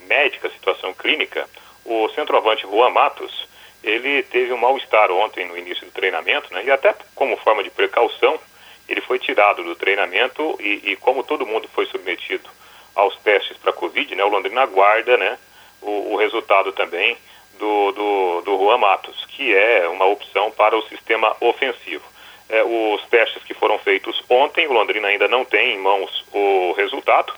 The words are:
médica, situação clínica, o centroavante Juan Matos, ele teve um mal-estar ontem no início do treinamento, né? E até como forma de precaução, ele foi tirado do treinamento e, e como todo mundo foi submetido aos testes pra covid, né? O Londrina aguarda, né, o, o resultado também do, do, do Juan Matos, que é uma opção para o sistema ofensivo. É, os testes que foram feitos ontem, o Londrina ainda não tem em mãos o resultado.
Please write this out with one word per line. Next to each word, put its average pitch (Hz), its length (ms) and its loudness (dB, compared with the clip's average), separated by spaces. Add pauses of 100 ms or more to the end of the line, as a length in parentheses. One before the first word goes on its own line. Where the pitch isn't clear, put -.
médica, 123 440 -2
situação - 420 -6
clínica, 113 560 -4 (360)
o 110 260 -2
centroavante 113 520 0
Juan 104 280 2
Matos, - 580 -2 (340)
ele 127 420 -2
teve 123 280 -2
um 123 60 -4
mal-estar 117 520 2
ontem 92 360 -2
no 87 100 -12
início 87 300 -10
do 90 60 -20
treinamento, 95 600 -4
né? 92 120 -8
E 127 60 0
até 165 240 2 (200)
como 123 240 -2
forma 107 240 2
de 87 80 -8
precaução, 117 680 0 (500)
ele - 120 -4
foi 127 180 -2
tirado 104 440 2
do 85 120 -8
treinamento 101 880 -2
e, 101 320 -4
e 98 40 -6
como 131 260 0
todo 131 240 -6
mundo 110 280 -4
foi 101 120 -2
submetido 92 600 -8 (460)
aos 98 240 2
testes - 400 0
pra 92 140 -2
covid, - 420 -6
né? 95 100 -2
O 101 40 4
Londrina 104 340 -2
aguarda, 110 540 2
né, 104 220 -2 (440)
o, 104 320 -4
o - 20 0
resultado 104 560 2
também 101 440 -2 (420)
do, 104 340 0
do, 98 500 -2
do 98 160 0
Juan 104 200 4
Matos, - 500 0
que 127 260 -2
é 101 340 4
uma 95 180 0
opção 101 440 0
para 107 260 2
o 110 120 0
sistema 110 520 -2
ofensivo. 117 640 -2 (440)
É, 110 160 2
os 110 420 0
testes - 360 0
que - 120 -12
foram 104 240 0
feitos 101 520 -2
ontem, 147 360 2
o 143 60 -2
Londrina 104 360 2
ainda 101 200 2
não 120 160 0
tem 113 300 0
em 101 40 -6
mãos 95 540 0
o 98 400 2
resultado. 113 640 0